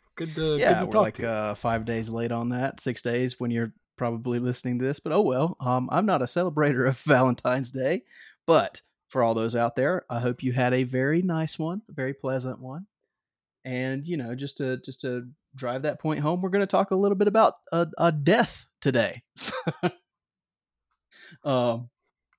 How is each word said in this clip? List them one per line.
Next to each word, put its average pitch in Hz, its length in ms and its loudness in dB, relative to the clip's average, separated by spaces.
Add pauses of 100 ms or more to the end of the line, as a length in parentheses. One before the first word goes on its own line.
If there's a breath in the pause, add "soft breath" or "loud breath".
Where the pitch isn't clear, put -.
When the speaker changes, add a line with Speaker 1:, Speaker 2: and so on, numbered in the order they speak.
(160)
Speaker 1:
Good 165 200 -8
to, 156 220 0
Speaker 2:
Yeah, - 160 4
Speaker 1:
good - 60 2
to - 60 -2
Speaker 2:
we're - 60 -6
Speaker 1:
talk 214 100 4
Speaker 2:
like, 110 140 0
Speaker 1:
to - 60 -10
you. 117 60 -2
Speaker 2:
uh, 107 260 -2
five 113 320 -2
days 113 240 -4
late 117 220 -4
on 117 180 -2
that, 127 300 -4
six - 240 -4
days 123 360 -2
when 120 120 -2
you're 117 220 -2 (220)
probably 120 440 -2
listening 123 400 -2
to 127 60 -2
this, 139 140 -2
but - 140 -4
oh 208 80 4
well. 147 380 0
Um, 127 320 0
I'm 175 140 2
not 165 180 2
a - 20 0
celebrator 143 640 2
of 131 100 0
<laughs> - 20 -20
Valentine's 127 720 2
Day, 135 320 -2 (440 loud breath)
but 135 340 4 (260)
for 135 140 -2
all 117 140 4
those 113 200 0
out 117 200 0
there, 151 340 0
I 120 100 -4
hope 123 220 -2
you 127 100 0
had 123 220 2
a 127 100 2
very 131 380 0
nice 160 380 -2
one, 170 280 -6
a - 60 -20
very 135 200 -6
pleasant 131 460 -4
one. 131 280 -12 (760)
And, 131 420 -4
you 170 120 -4
know, 120 160 -6
just 139 240 -8
to, 131 200 -2
just 131 240 -14
to 123 280 -6 (260)
drive 131 280 -4
that 147 180 -2
point 156 200 -2
home, 170 200 0
we're 190 80 -4
gonna 196 160 2
talk 196 240 2
a 190 60 2
little 202 200 2
bit 196 120 2
about 214 300 4 (140)
a, 165 160 0 (100)
a 170 140 6
death 165 540 2 (160)
today. 117 460 0
<laughs> - 60 -20 (2000 loud breath)
Um, 120 460 0 (500)